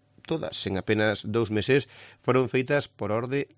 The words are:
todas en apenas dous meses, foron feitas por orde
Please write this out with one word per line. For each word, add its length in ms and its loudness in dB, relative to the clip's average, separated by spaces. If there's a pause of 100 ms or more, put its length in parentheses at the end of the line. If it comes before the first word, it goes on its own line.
(240)
todas 300 -4 (160)
en 100 0
apenas 480 0
dous 240 0
meses, 380 2 (340)
foron 240 4
feitas 400 0
por 240 -6
orde 460 -4